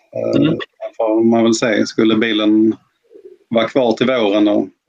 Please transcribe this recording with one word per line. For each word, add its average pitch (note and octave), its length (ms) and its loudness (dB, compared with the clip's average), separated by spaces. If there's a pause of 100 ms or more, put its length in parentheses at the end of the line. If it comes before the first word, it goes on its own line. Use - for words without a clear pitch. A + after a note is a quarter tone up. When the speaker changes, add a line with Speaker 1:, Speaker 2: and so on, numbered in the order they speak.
(120)
Speaker 1:
Eh, A#2 300 -2
Speaker 2:
Mm. D#3+ 160 0 (380)
Speaker 1:
får A2+ 280 0
man A2+ 180 2
väl A2+ 120 2
säga, A2 320 0
skulle A2 300 0
bilen A2 600 0 (720)
vara A2+ 200 -2
kvar B2 240 0
till - 140 -2
våren G#2+ 420 0
och, G#2 180 0 (220)